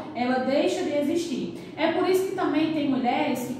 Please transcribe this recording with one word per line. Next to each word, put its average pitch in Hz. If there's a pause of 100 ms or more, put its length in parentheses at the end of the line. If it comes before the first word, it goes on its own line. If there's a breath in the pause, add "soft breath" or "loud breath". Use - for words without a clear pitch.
(140 loud breath)
ela 247
deixa 302
de 302
existir. 294
É 320
por -
isso 370
que -
também 311
tem 277
mulheres 247
que 254